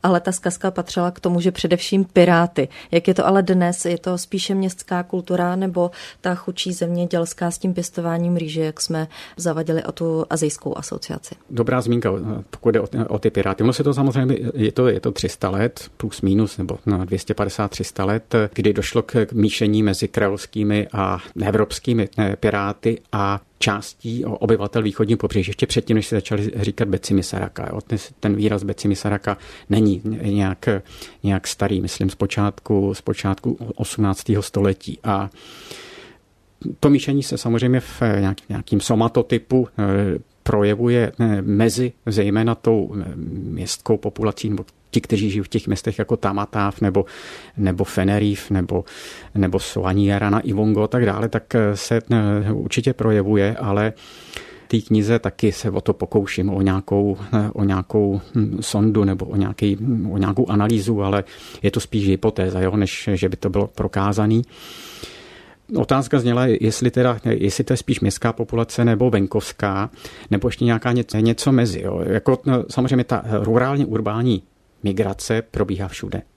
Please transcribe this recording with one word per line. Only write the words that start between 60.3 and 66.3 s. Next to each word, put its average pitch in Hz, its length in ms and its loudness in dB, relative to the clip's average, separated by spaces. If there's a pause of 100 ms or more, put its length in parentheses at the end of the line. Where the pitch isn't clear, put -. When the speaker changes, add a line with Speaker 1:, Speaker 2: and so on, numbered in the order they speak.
Speaker 2:
analýzu, 104 540 2
ale 98 200 0 (380)
je 101 100 2
to - 80 -2
spíš 101 280 -2
hypotéza, 95 520 0
jo, 92 180 2
než 101 360 -2
že 92 160 0
by 92 80 -6
to 104 120 -2
bylo 98 180 0
prokázaný. 104 760 0 (1300)
Otázka 135 440 2
zněla, 120 260 2